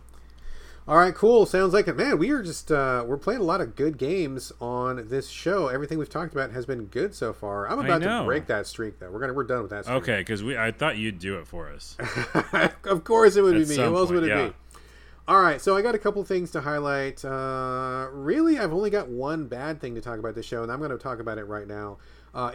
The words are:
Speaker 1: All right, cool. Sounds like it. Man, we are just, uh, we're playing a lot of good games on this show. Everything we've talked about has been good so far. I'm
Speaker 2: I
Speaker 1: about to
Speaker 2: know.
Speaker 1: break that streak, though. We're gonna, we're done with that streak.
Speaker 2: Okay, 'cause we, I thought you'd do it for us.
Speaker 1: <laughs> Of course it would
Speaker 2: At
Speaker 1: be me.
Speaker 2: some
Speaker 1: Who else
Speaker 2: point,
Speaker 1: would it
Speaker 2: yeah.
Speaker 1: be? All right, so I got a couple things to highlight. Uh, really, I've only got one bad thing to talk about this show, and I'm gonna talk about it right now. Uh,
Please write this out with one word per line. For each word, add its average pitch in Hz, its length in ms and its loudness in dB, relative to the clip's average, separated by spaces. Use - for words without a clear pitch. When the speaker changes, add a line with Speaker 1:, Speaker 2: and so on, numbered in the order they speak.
Speaker 1:
All 151 100 6
right, 175 160 8
cool. 214 320 8
Sounds 185 280 4
like 202 160 6
it. 147 80 0
Man, 226 200 2
we 190 140 2
are 285 100 0
just, 165 300 -4
uh, 135 340 2
we're 131 120 -2
playing 220 240 -2
a - 20 0
lot 175 180 2
of 113 140 -6
good 147 220 0
games 135 540 -2
on 123 480 -4
this 131 200 -4
show. 180 380 0
Everything 147 320 -4
we've 147 100 -4
talked 160 240 -6
about 135 180 -4
has 120 140 -6
been 123 200 -6
good 151 280 -4
so 113 200 -4
far. 101 360 -6
I'm 247 100 -2
Speaker 2:
I 285 60 -2
Speaker 1:
about 139 160 4
to 175 60 0
Speaker 2:
know. 220 180 0
Speaker 1:
break 131 220 0
that 104 180 -2
streak, - 340 -8
though. 90 120 -14
We're 101 80 -8
gonna, 127 140 -4
we're 135 100 -2
done 123 180 -2
with 101 100 -8
that 101 140 -8
streak. 123 180 0
Speaker 2:
Okay, 104 200 0
'cause 101 180 -4
we, 120 160 -4
I 113 140 0
thought 147 260 -2
you'd 107 220 -4
do 95 180 -6
it 78 100 -12
for 80 220 -12
us. - 300 -16
Speaker 1:
<laughs> 139 840 0
Of 185 180 0
course 226 320 8
it 202 60 6
would 190 140 6
Speaker 2:
At 160 80 6
Speaker 1:
be 151 60 -2
me. 147 60 0
Speaker 2:
some 131 160 4
Speaker 1:
Who 170 60 2
else 185 120 4
Speaker 2:
point, 175 120 2
Speaker 1:
would 160 100 2
it 104 40 2
Speaker 2:
yeah. 117 120 2
Speaker 1:
be? 98 60 -8
All 185 120 8
right, 160 220 4
so 196 160 4
I 202 60 2
got 240 120 2
a 214 40 0
couple 202 240 -2
things 180 280 -2
to 160 100 -4
highlight. 139 640 -2
Uh, 131 880 -4
really, 262 460 2
I've 185 160 -2
only 202 160 0
got 196 180 0
one 139 380 -4
bad 135 340 -6
thing 123 160 -8
to 113 60 -8
talk 117 180 -8
about 113 160 -6
this 113 120 -8
show, 117 160 -4
and 113 80 -6
I'm 135 100 -6
gonna 143 160 -6
talk 120 220 -8
about 110 180 -6
it 110 80 -8
right 104 220 -8
now. 104 320 -10
Uh, 123 220 -4